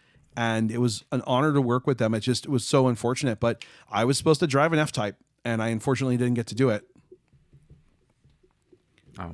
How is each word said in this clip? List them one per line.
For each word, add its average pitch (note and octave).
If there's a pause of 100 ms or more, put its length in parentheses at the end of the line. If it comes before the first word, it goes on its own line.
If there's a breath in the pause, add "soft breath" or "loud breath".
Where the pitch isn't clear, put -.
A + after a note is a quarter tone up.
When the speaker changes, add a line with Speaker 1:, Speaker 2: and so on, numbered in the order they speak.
(380)
Speaker 1:
and A2+
it A#2
was A#2+
an B2+
honor C#3
to C#3+
work B2
with C3
them. A2
It G#2+
just, B2
it -
was C3
so C3
unfortunate, A#2+
but A#2 (300 loud breath)
I G#2+
was C3+
supposed D3+
to F3
drive C#3+
an D#3
F-Type, A2 (260)
and A#2
I A2
unfortunately B2
didn't B2
get A#2
to -
do C3
it. G#2 (2250)
Speaker 2:
Oh F2+
my E2+